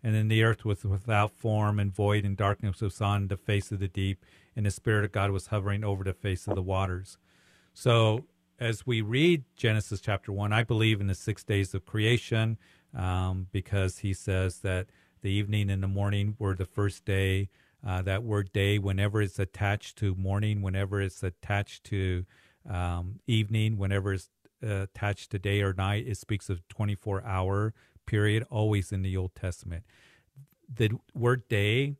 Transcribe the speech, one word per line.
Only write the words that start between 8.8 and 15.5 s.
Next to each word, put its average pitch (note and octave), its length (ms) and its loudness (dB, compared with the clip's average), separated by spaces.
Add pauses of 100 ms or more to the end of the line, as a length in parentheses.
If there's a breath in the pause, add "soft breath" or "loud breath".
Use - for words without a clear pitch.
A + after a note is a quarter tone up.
we A#2 140 0
read C#3 420 2 (140)
Genesis G#2+ 420 0
chapter G#2 320 -2
one, G2+ 220 0
I A#2 100 4
believe A2 380 2
in G2 60 -2
the F#2+ 80 0
six - 280 -6
days G2 300 2
of F#2+ 120 -4
creation, A2+ 720 2 (380 soft breath)
um, F#2 560 -2
because F#2+ 460 0
he G2 160 -2
says F#2 460 -2
that F#2 280 -2 (340 soft breath)
the G2 100 -2
evening G#2 380 2